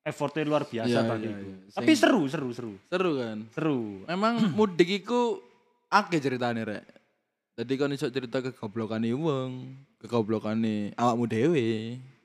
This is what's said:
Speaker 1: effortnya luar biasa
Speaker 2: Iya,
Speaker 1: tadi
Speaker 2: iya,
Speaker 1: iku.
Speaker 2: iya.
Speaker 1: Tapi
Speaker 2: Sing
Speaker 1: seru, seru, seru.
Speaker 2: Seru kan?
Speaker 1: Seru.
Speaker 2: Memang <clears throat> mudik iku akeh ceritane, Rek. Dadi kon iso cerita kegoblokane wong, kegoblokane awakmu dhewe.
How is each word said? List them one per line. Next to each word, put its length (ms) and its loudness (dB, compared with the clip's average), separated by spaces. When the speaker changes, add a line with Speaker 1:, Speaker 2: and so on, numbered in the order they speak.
Speaker 1:
effortnya 420 -4
luar 220 2
biasa 260 -2
Speaker 2:
Iya, 140 2
Speaker 1:
tadi 180 -2
Speaker 2:
iya, 120 -6
Speaker 1:
iku. 120 -10
Speaker 2:
iya. 100 -14
Speaker 1:
Tapi 180 4
Speaker 2:
Sing 60 6
Speaker 1:
seru, 260 6
seru, 260 -4
seru. 220 -8
Speaker 2:
Seru 280 0
kan? 240 -4
Speaker 1:
Seru. 300 0
Speaker 2:
Memang 300 0
<clears throat> 100 0
mudik 400 4
iku 480 0
akeh 320 2
ceritane, 440 -2
Rek. 220 -8
Dadi 200 -4
kon 160 0
iso 160 -4
cerita 360 -2
kegoblokane 720 -4
wong, 600 -2
kegoblokane 920 0
awakmu 320 2
dhewe. 720 0